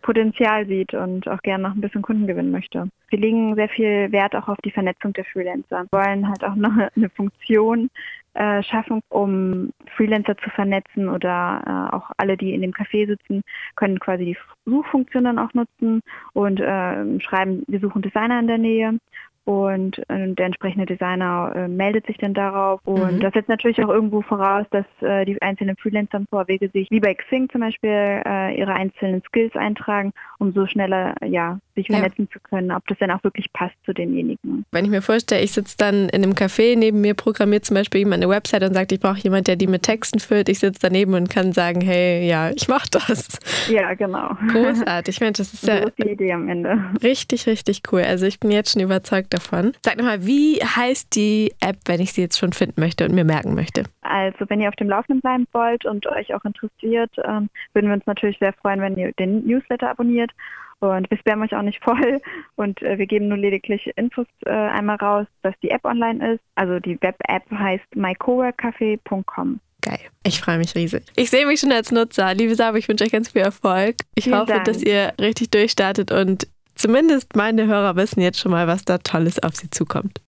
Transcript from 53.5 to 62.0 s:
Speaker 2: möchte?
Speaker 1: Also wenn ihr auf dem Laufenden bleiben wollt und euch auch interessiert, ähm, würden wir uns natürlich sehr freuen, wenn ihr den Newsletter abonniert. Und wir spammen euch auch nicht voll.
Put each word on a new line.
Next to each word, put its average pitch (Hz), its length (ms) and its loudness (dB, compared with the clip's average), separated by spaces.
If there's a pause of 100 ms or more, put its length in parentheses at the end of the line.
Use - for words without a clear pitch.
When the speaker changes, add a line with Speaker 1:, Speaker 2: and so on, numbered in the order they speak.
Speaker 2:
möchte? - 300 -2 (180)
Speaker 1:
Also 196 480 -2
wenn 208 120 0
ihr 202 80 2
auf 202 80 -6
dem 202 120 -2
Laufenden 240 320 0
bleiben 254 300 0
wollt 233 340 0
und 208 220 -4
euch 208 260 -4
auch 208 100 -6
interessiert, 226 680 -2 (120)
ähm, 208 260 -2 (240)
würden 208 140 4
wir 208 60 4
uns 202 140 -2
natürlich 202 320 -2
sehr 196 140 2
freuen, 196 280 -2
wenn 190 160 -2
ihr 180 220 -2
den 196 260 0
Newsletter 247 460 0
abonniert. 240 400 0 (480)
Und 190 300 0
wir 208 80 0
spammen 214 260 0
euch 214 120 -4
auch 202 80 -2
nicht 202 200 -4
voll. 247 380 2 (340)